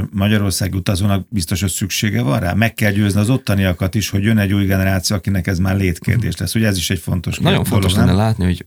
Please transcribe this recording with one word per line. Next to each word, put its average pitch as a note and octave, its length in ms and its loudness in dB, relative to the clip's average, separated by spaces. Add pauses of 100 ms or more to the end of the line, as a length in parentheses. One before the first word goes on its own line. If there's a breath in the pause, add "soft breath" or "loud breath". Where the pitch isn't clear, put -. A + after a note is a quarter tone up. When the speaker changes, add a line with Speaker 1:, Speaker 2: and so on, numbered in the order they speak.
(120)
Speaker 1:
magyarországi G2+ 680 0
utazónak G2 520 0
biztos, F#2+ 320 -2
hogy G2 100 0
szüksége G#2 500 -2
van B2+ 180 0
rá? F2+ 140 -2
Meg G#2+ 200 2
kell G#2 180 0
győzni G2+ 280 2
az G#2 100 2
ottaniakat G2 680 0
is, G#2 140 -2
hogy F#2+ 140 -2
jön A2 140 2
egy G2 160 2
új G2+ 120 2
generáció, F#2+ 500 0
akinek G2 320 -2
ez F#2 120 0
már F#2+ 180 0
létkérdés F#2 600 0
lesz. F#2+ 180 -6
Ugye A2 120 2
ez G2 100 0
is D#2+ 120 -4
egy G2 100 0
fontos - 380 -4
Speaker 2:
Nagyon - 140 0
Speaker 1:
dolog, F#2 160 0
Speaker 2:
fontos F#2 260 2
Speaker 1:
nem? G2+ 120 4
Speaker 2:
lenne F2+ 120 4
látni, A2 280 0
hogy F2+ 220 0